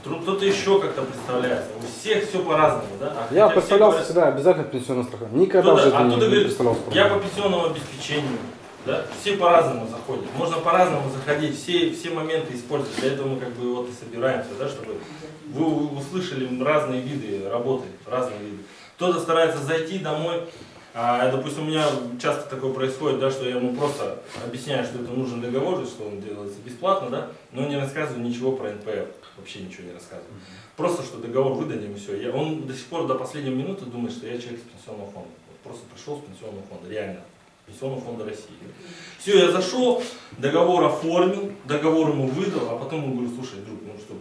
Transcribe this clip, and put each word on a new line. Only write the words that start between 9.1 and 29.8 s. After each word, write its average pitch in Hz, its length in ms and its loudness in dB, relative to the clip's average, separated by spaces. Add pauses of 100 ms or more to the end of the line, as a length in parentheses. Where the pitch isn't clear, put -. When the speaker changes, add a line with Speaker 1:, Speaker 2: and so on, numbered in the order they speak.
Speaker 1:
Все 202 180 0
по-разному 165 500 4
заходят. - 380 -6 (120)
Можно 170 200 -2
по-разному 165 520 4
заходить, 147 480 -2
все, 175 340 0
все 170 200 -8
моменты 156 420 -4
использовать. 127 460 -4
Для 135 140 0
этого 139 160 -4
мы 131 100 -4
как 123 140 -8
бы 123 220 -4
вот 123 140 -6
и - 40 -10
собираемся, 120 560 -4 (100)
да, 135 100 -2
чтобы - 280 -8 (500)
вы 147 180 -2
у-, 143 320 0
услышали 131 680 -4
разные 131 380 2
виды 104 480 -6
работы, 120 360 -2 (200)
разные 123 340 -4
виды. 101 180 -10 (400)
Кто-то 170 240 2
старается 160 420 4
зайти 160 340 -2
домой, 160 460 -2 (500)
а, 123 380 2
допустим, 147 320 -4
у - 20 -4
меня 156 180 2 (380)
часто - 260 -2
такое 131 260 -4
происходит, 131 460 0
да, 135 120 2
что 127 180 -4
я 123 60 -4
ему 123 200 0
просто 143 440 -2 (260)
объясняю, 123 400 -4
что 123 140 -8
это 117 120 -8
нужен 123 300 -4
договор, 135 420 -2
что - 240 -10
он 101 140 -10
делается 101 420 -10
бесплатно, 131 460 -2
да, - 180 -6 (260)
но 131 140 -2
не 143 100 -2
рассказываю 135 460 -4
ничего 120 280 -2
про 107 180 -4
Н 104 80 -8
П 107 140 -8
Ф, 98 160 -4 (300)
вообще 98 240 -16
ничего 92 260 -14